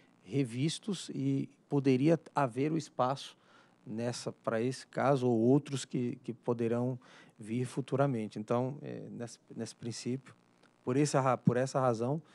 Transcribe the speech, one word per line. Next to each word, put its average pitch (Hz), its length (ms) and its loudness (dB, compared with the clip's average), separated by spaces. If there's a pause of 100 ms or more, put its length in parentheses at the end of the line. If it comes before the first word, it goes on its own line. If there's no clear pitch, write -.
(240)
revistos 135 920 -2
e 135 340 0 (200)
poderia 139 500 4 (160)
haver 139 380 0
o 165 40 0
espaço - 600 -2 (500)
nessa, 117 460 -6
para 113 280 -2
esse 131 260 -2
caso 127 420 2
ou 117 100 4
outros 135 460 4
que, 123 400 -4
que 117 100 -6
poderão 120 640 -2 (400)
vir 117 260 -4
futuramente. 127 760 -2
Então, 120 440 -2
é, 120 280 -10
nesse, 117 280 -12 (160)
nesse 117 200 -8
princípio, 120 600 -8 (500)
por 127 120 0
esse 147 200 4
ra-, 131 200 4
por 117 200 2
essa 135 240 0
razão, 127 400 0 (140)